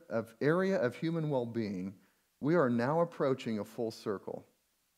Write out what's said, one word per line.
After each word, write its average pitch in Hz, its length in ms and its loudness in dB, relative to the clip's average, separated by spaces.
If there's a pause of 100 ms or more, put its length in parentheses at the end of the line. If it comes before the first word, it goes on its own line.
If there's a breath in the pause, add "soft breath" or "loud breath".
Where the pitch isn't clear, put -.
of, 110 320 -4
area 185 420 2
of 120 140 0
human 160 340 -2
well-being, 110 640 -2 (460 soft breath)
we 156 160 2
are 143 120 6
now 123 320 2
approaching 135 600 0
a 98 40 -4
full 110 280 -6
circle. - 520 -6 (540)